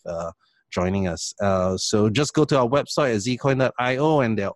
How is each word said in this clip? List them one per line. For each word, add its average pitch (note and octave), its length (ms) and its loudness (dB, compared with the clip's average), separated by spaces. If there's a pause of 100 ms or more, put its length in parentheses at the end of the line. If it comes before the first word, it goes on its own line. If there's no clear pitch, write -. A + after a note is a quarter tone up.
uh, E2+ 260 -8 (400)
joining F#2+ 360 -2
us. E2+ 340 -6
Uh, F#2 360 0
so G#2+ 320 2
just C3+ 240 -2
go D3+ 120 4
to C#3+ 140 2
our A#2+ 80 2
website C3+ 480 0
at G2+ 60 0
Z B2 160 -2
coin C3+ 200 0
dot B2+ 200 2
I B2+ 200 0
O, D3+ 220 2
and A2+ 180 2
they're G2 180 -2